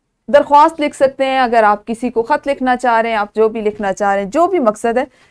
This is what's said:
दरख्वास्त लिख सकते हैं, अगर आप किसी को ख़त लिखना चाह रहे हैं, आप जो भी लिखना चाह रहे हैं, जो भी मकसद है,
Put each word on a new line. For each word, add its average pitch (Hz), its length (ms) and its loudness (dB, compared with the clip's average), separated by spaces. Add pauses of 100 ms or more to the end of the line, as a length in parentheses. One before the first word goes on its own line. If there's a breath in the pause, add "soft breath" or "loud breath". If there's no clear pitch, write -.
(300)
दरख्वास्त 285 500 4
लिख 294 140 -2
सकते 269 320 -2
हैं, 262 160 -2
अगर 233 220 2
आप 208 200 2
किसी 233 260 -6
को 226 140 -4
ख़त 294 240 -4
लिखना 254 280 -2
चाह 233 240 0
रहे 226 120 -2
हैं, 220 80 -2
आप 208 160 -6
जो 220 140 2
भी 226 120 -8
लिखना 208 300 -4
चाह 202 220 -2
रहे 196 100 -2
हैं, 190 60 -8
जो 320 180 0
भी 370 120 -2
मकसद 233 380 -2
है, 262 100 -4 (240 soft breath)